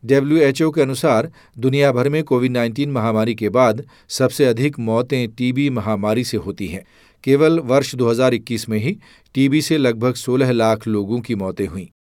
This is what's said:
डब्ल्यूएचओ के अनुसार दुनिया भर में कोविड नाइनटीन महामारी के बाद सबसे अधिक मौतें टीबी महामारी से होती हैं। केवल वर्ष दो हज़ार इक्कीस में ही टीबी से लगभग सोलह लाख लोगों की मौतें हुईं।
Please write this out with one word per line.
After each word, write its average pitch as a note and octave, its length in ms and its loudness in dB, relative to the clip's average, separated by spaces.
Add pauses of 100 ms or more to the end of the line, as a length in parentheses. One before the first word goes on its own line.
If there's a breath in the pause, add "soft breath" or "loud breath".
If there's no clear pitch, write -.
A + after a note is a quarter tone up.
डब्ल्यूएचओ C#3 640 2
के C#3+ 120 0
अनुसार C3 480 0 (280 soft breath)
दुनिया C3+ 340 2
भर B2 160 0
में D#3 160 -2
कोविड B2+ 280 0
नाइनटीन B2 380 -2
महामारी A2 440 0
के G#2 160 -4
बाद B2 360 2 (220 soft breath)
सबसे C3 360 0
अधिक B2+ 360 0
मौतें A#2+ 500 -2
टीबी B2+ 400 -2
महामारी A2 540 -2
से A#2 120 -6
होती G2 300 -6
हैं। F#2 180 -10 (400 soft breath)
केवल D#3+ 360 4
वर्ष C3 340 0
दो B2 160 0
हज़ार B2 240 2
इक्कीस A2+ 340 -6
में A2 100 -2
ही C#3+ 200 -4 (360 soft breath)
टीबी C#3 280 2
से D#3+ 160 0
लगभग B2 360 0
सोलह B2+ 380 0
लाख A2 360 2
लोगों G#2+ 320 -2
की A2+ 140 -6
मौतें F#2+ 320 -4
हुईं। F2 200 -10 (180)